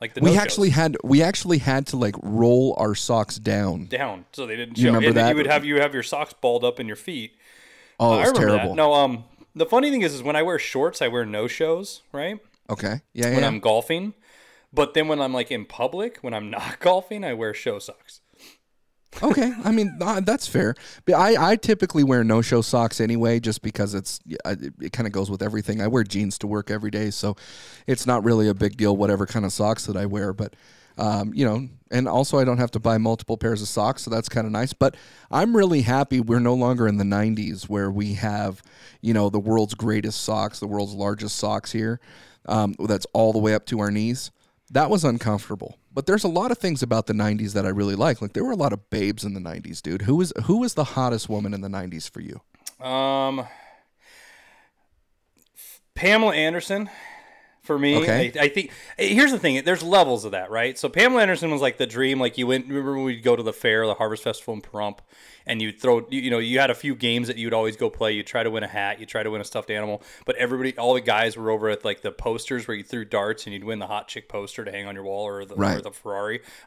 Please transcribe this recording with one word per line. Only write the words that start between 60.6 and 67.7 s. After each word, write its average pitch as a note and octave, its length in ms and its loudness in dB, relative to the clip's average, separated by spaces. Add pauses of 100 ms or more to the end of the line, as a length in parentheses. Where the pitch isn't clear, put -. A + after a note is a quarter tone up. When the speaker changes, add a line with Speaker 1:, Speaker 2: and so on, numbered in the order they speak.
Speaker 1:
So D3 140 -4
Pamela A#3 320 4
Anderson E3+ 300 2
was, C#3 100 0
like, B2+ 160 2
the C3+ 80 0
dream. C3 340 0
Like, B2 160 0
you B2 120 0
went, B2+ 200 0
remember C#3 280 -4
when C3+ 80 -4
we'd A#2+ 180 -4
go A#2+ 140 4
to A#2 80 -6
the A2 100 -4
fair, A2 320 2
the G#2+ 80 0
Harvest A2 300 -4
Festival A2+ 320 -6
in G#2 80 -12
Pahrump, G#2 360 -8 (460)
and A2+ 160 -4
you'd G#2+ 180 -6
throw, A#2+ 200 4 (100)
you, C3+ 120 -4
you B2+ 100 -2
know, A#2 80 2
you A#2+ 200 0
had C3+ 120 4
a - 20 0
few C#3 220 -4
games A#2 320 -2
that A#2 100 -6
you'd A2+ 160 -4
always A2 220 0